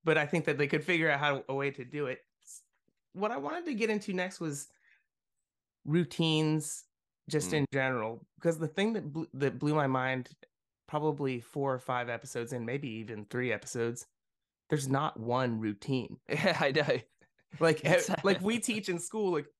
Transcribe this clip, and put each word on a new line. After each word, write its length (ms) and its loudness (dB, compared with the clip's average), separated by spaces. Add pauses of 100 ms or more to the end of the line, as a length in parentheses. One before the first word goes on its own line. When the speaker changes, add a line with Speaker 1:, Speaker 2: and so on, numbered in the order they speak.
Speaker 1:
but 140 4
I 80 2
think 180 0
that 120 0
they 120 2
could 160 0
figure 260 2
out 100 2
how, 280 2
a 60 -2
way 180 0
to 120 -12
do 220 -4
it. 140 -6 (920)
What 200 -4
I 60 -6
wanted 280 -6
to 80 -2
get 160 0
into 220 -2
next 280 -4
was 280 -4 (1160)
routines, 1000 2 (440)
just 220 0
Speaker 2:
Mm. 80 2
Speaker 1:
in 140 4
general, 540 -2 (100)
because 220 0
the 100 -2
thing 260 0
that 180 -6
bl-, 120 -6 (100)
that 240 0
blew 160 2
my 120 4
mind 420 0 (580)
probably 540 -2
four 320 -2
or 60 -2
five 300 -4
episodes 440 -6
in, 120 -4
maybe 240 -6
even 380 -8
three 260 -2
episodes, 540 -4 (640)
there's 200 0
not 300 0
one 420 0
routine. 640 -4
Speaker 2:
<laughs> 40 -14
Yeah, 320 2
I 120 4
know. 260 2 (640)
Speaker 1:
Like, 240 4
Speaker 2:
It's 260 4
Speaker 1:
e-, 40 2 (100)
like 160 4
we 180 0
Speaker 2:
<laughs> 20 -4
Speaker 1:
teach 280 -2
in 100 0
school, 340 0
like, 140 0 (140)